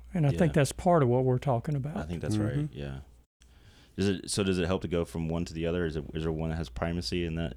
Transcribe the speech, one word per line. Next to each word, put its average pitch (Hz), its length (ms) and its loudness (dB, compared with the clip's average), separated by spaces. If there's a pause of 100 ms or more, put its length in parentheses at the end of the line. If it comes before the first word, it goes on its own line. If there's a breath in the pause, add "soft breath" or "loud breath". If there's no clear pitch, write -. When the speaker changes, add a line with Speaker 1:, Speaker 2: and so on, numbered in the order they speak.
(140)
Speaker 1:
And 165 140 2
I - 20 6
think 165 120 4 (120)
Speaker 2:
Yeah. 156 80 6
Speaker 1:
that's 135 120 2
part 175 300 4
of 120 60 4
what 127 140 4
we're 127 160 4
talking 135 360 0
about. 143 220 -4
Speaker 2:
I 160 60 -4
think 160 180 -6
that's 151 160 0
right, - 160 0
Speaker 3:
Mm-hmm. 143 240 -4
Speaker 2:
yeah. 69 220 -8 (960 soft breath)
Is 98 140 2
it, 92 200 -2
so 107 140 2
does 95 160 2
it 85 60 2
help 92 160 0
to - 60 -6
go 85 180 2
from 82 240 -4
one 85 160 -2
to 82 80 -10
the 82 140 -4
other? 87 180 0
Is 78 100 -2
it, 76 80 -4 (100)
is 80 100 -4
there 82 80 0
one 80 180 -2
that 80 80 -2
has 82 120 -4
primacy 87 560 -2
in 80 100 -4
that, 82 220 -4